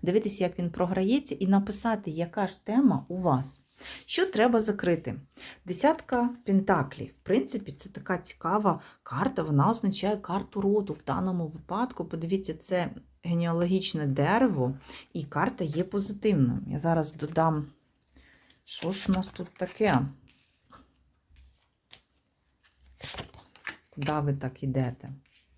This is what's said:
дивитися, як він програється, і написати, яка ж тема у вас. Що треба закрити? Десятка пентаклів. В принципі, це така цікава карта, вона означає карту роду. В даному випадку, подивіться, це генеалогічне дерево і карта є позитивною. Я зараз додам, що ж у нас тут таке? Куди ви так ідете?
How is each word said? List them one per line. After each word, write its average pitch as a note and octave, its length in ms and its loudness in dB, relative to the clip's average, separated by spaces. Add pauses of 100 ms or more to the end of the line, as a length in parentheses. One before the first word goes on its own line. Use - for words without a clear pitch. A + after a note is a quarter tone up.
дивитися, G3 420 2
як F3+ 160 -2
він F3 100 -2
програється, F#3+ 640 0
і F#3+ 120 -2
написати, G3+ 640 2
яка E3+ 360 -2
ж - 180 -12
тема G#3+ 420 4
у F3+ 100 -6
вас. C#3+ 460 0 (420)
Що F4+ 200 0
треба A#3 360 4
закрити? F3+ 580 0 (460)
Десятка B3 640 2 (160)
пентаклів. F#3+ 640 2
В - 120 -20
принципі, - 480 -2
це - 180 -14
така - 280 -6
цікава F3+ 640 0 (220)
карта, E3 400 -2
вона D#3 280 4
означає G#3 460 0
карту G3 440 -6
роду. G3 320 2
В - 140 -12
даному F3+ 400 -2
випадку, F3 580 -6
подивіться, E3+ 480 -4
це F3+ 420 -4 (280)
генеалогічне E3+ 800 0
дерево C#3+ 720 2 (360)
і D#3+ 100 -6
карта F3 400 -2
є D#3 200 -2
позитивною. F#3+ 840 0
Я D3 120 -6
зараз E3 340 0
додам, D#3+ 540 0 (1000)
що - 260 -6
ж G3 180 -4
у F#3+ 60 4
нас F#3 120 -2
тут - 300 -12
таке? F3+ 440 2 (4000)
Куди D3+ 300 -2
ви C#3+ 140 0
так C3+ 300 -6
ідете? C3 500 -2 (440)